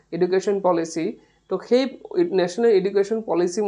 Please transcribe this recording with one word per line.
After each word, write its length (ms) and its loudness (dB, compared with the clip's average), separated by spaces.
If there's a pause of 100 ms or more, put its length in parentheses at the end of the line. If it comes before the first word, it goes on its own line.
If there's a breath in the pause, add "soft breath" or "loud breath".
(160 loud breath)
এডুকেশ্যন 400 0 (100)
পলিচি। 380 -2 (460 soft breath)
তো 40 -4 (140)
সেই 160 4 (560)
নেশ্যনেল 380 2
এডুকেশ্যন 400 0 (100)
পলিচি 400 0